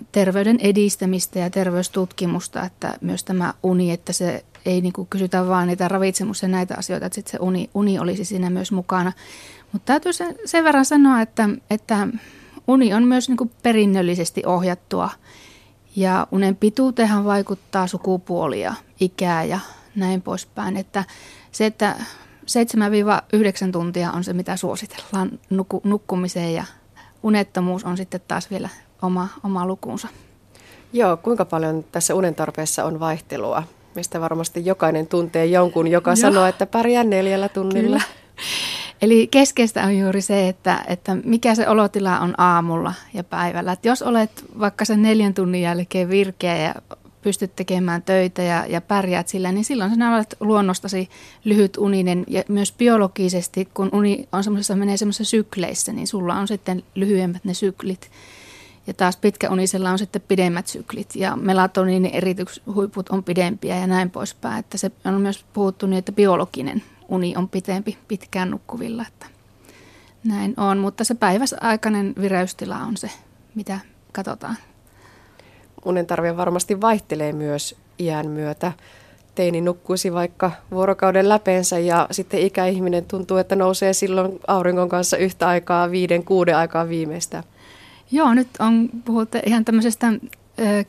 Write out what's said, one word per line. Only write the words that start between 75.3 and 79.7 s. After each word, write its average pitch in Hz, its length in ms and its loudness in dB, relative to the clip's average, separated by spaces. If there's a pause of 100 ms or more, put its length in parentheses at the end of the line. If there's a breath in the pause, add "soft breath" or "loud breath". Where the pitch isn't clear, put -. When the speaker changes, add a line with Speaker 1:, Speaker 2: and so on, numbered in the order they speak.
Speaker 2:
Unen 180 200 0
tarve 170 320 -2
varmasti 180 440 -2
vaihtelee 156 520 0
myös 151 420 -6 (240)
iän 156 300 -4
myötä. 151 420 -6 (640 soft breath)
Teini 170 260 0
nukkuisi 175 520 -2